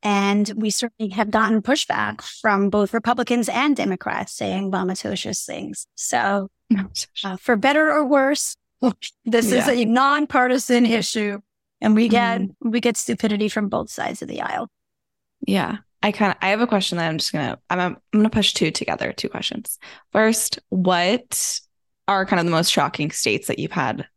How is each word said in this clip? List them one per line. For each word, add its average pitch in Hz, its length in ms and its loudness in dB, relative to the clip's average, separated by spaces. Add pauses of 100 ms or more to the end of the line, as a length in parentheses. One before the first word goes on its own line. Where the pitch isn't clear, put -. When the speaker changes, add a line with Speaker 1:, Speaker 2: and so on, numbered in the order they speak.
Speaker 1:
And 202 560 2
we 214 120 0
certainly 220 440 -4
have 208 180 -2
gotten 214 300 2
pushback 214 600 0
from 202 480 0
both 202 240 2
Republicans 240 540 0
and 277 260 2
Democrats 196 600 -2
saying 196 360 -4
vomitocious 190 760 -4
things. - 500 -10
So, 196 540 -2 (200)
Speaker 2:
Vomitocious. 196 380 -2 (160)
Speaker 1:
uh, 190 140 -6
for - 180 2
better 285 340 2
or 294 160 2
worse, 277 520 2 (100)
<laughs> - 240 0 (320)
this 233 220 2
is 247 200 2
Speaker 2:
Yeah. 285 60 2
Speaker 1:
a 240 140 2
nonpartisan 254 1000 2
issue, 208 540 0 (400)
and 214 160 4
we 226 140 4
get, 233 320 2
Speaker 2:
Mm-hmm. 196 280 -4
Speaker 1:
we 226 120 0
get 240 160 0
stupidity 214 500 -2
from 208 220 -2
both - 220 -4
sides - 300 -6
of - 60 -10
the - 140 -8
aisle. - 260 -6 (800)
Speaker 2:
Yeah. 196 300 0 (240)
I 208 100 0
kinda, 202 300 0
I 190 80 0
have 214 100 2
a 240 80 2
question 190 300 0
that 165 100 -2
I'm 160 100 -4
just - 140 -4
gonna, 143 260 -4 (120)
I'm, 180 100 0
I'm 180 180 -2 (140)
gonna 214 180 4
push 220 220 0
two 156 200 0
together, - 420 -4
two - 160 -8
questions. - 500 -8 (320)
First, 220 560 2
what 185 960 0 (480)
are 190 160 2
kind 185 160 2
of 165 40 0
the 175 60 2
most 165 220 2
shocking 151 360 0
states - 380 -2
that - 100 -4
you've 156 140 -6
had 127 340 -4 (120)